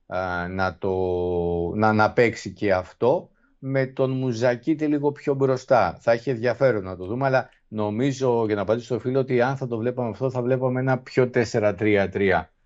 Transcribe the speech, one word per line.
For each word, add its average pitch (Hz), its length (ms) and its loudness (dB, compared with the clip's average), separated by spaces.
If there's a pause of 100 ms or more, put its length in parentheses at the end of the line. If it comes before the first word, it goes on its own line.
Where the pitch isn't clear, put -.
α, 90 420 -4
να 92 300 -4
το, 98 140 -4 (840)
να, 107 180 2
να 107 200 4
παίξει 113 400 0
και 98 200 -2
αυτό, 117 560 -2 (300)
με 135 280 -2
τον 131 240 -2
Μουζακίτη 131 760 0
λίγο 147 260 0
πιο 139 220 -2
μπροστά. 131 640 2
Θα 117 120 2
έχει 120 180 0
ενδιαφέρον 117 540 0
να 92 120 -8
το 90 100 -10
δούμε, 123 200 -2
αλλά 131 240 2 (180)
νομίζω, 117 800 0
για 107 80 0
να 104 60 -2
απαντήσω 110 260 0
στο 120 120 -4
φίλο, 127 200 -2
ότι 127 220 0
αν 135 160 0
θα 135 100 -6
το 117 120 -6
βλέπαμε 120 300 -4
αυτό, 127 220 -4
θα 127 120 -4
βλέπαμε 127 380 0
ένα 131 180 0
πιο 127 320 0
τέσσερα 107 440 0
τρία 101 340 2
τρία 92 440 0 (140)